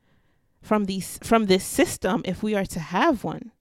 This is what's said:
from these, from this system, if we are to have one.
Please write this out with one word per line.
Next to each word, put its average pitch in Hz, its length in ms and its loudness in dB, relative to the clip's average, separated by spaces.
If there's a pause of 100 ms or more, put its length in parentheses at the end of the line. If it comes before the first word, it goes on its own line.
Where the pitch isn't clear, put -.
(600)
from 214 240 0
these, 190 380 -6
from 226 240 4
this 185 160 4
system, - 600 0
if 185 180 -6
we 214 120 -2
are 196 100 0
to - 140 -8
have 202 440 0
one. 180 380 -8